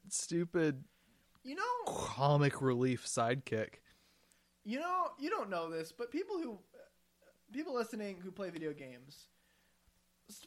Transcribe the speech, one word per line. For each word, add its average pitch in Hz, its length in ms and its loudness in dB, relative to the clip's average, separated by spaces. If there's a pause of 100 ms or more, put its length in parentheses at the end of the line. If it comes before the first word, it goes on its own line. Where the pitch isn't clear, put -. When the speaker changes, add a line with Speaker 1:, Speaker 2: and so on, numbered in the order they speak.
Speaker 1:
stupid 165 760 2 (580)
Speaker 2:
You 269 140 -8
know, 381 60 -2 (240)
Speaker 1:
comic 143 760 4
relief 127 440 4
sidekick. 117 680 0 (880)
Speaker 2:
you 220 140 -2
know, 349 300 0 (100)
you 277 120 -4
don't 285 200 -2
know 170 180 0
this, 160 240 -4
but 240 200 -6
people 370 260 0
who, 240 200 -4 (960)
people 294 220 -4
listening 208 480 -2
who 185 80 -8
play 190 200 -6
video 160 220 -4
games, 135 540 -16 (1040)
s-, - 160 -18